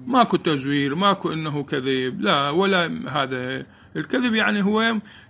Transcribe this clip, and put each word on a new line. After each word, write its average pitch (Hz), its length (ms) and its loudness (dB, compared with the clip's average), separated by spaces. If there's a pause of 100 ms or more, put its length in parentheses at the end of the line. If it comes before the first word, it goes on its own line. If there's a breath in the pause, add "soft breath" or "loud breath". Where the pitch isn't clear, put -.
ماكو 233 320 4
تزوير، 143 580 0
ماكو 190 380 2
إنه 156 300 -4
كذب، 131 580 -2
لا، 143 280 2
ولا 175 580 0
هذا 131 580 -4 (300 loud breath)
الكذب، 226 380 0
يعني 208 300 2
هو 220 320 2 (340 loud breath)